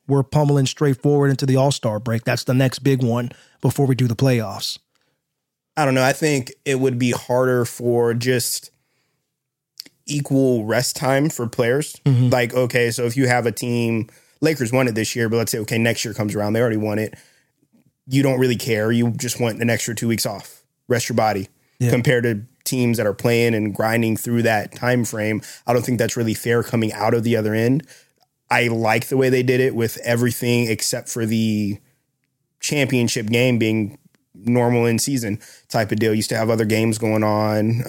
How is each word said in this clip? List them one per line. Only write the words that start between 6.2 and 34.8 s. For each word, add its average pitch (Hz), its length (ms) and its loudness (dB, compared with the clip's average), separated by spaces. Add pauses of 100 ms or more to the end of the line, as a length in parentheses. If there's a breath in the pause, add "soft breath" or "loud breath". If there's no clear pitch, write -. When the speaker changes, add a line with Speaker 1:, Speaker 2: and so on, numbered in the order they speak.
Speaker 2:
it 135 140 -2
would 127 200 0
be 123 120 0
harder 123 540 0
for 120 500 0
just 120 560 -2 (1400)
equal 135 580 0
rest 110 320 -2
time 139 340 2
for 123 180 -4
players. 127 560 -2
Speaker 1:
Mm-hmm. 127 260 4
Speaker 2:
Like, 120 240 2
okay, 123 360 0
so 120 160 -4
if 117 100 -4
you 135 100 2
have 123 200 2
a 113 60 2
team, 117 560 -2 (320 soft breath)
Lakers 143 320 0
won 131 160 2
it 110 60 -2
this 110 220 -2
year, 117 120 0
but 110 80 0
let's 113 160 0
say, 123 80 -2
okay, 113 180 -2
next 113 260 0
year 107 100 -8
comes 104 200 -2
around, 104 180 -2
they 113 80 0
already 117 160 0
won 107 220 -2
it. 107 160 -6 (920 loud breath)
You 135 160 2
don't 135 160 2
really 127 180 2
care. 110 360 0
You 120 200 2
just 123 280 -6
want 113 220 -2
an 117 80 2
extra 113 240 -4
two 117 140 -4
weeks 113 180 -2
off. - 360 -12 (260)
Rest 123 200 0
your 117 80 -4
body. 107 320 0 (300)
Speaker 1:
Yeah. 123 120 2
Speaker 2:
Compared 120 340 2
to 110 180 -2 (220)
teams 120 340 0
that 110 80 -2
are 101 80 0
playing 117 400 2
and 107 200 -2
grinding 113 420 0
through 117 260 -2
that 113 320 0
time 123 300 0
frame, 107 360 -4 (260 loud breath)
I 120 60 2
don't 120 120 2
think 123 140 -2
that's 113 180 -2
really 113 180 0
fair 117 280 0
coming 110 300 -2
out 107 220 0
of 117 100 0
the 117 120 2
other 107 180 0
end. 120 320 0 (640 soft breath)
I 120 180 2
like 113 400 0
the 135 80 -2
way 131 140 4
they 127 120 4
did 127 180 2
it 131 140 0
with 113 240 -2
everything 120 720 0
except - 380 -4
for 117 160 -4
the 107 540 -2 (840)
championship 123 640 0
game 120 320 2
being 110 400 0 (360)
normal 120 500 2